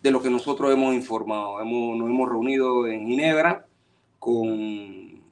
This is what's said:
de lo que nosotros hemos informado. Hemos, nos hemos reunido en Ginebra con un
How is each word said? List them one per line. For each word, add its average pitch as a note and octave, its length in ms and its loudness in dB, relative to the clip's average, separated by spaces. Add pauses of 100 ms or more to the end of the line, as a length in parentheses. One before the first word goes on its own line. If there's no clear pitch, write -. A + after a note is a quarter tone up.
de C3+ 80 4
lo B2+ 100 4
que C3 80 0
nosotros C#3 420 0
hemos C3+ 220 4
informado. G#2+ 640 -4
Hemos, A#2 380 -2
nos A#2 100 -2
hemos B2+ 220 0
reunido B2 560 2
en A2 220 -4
Ginebra D#3 580 2 (540)
con A#2 280 0
un G2+ 760 -8 (100)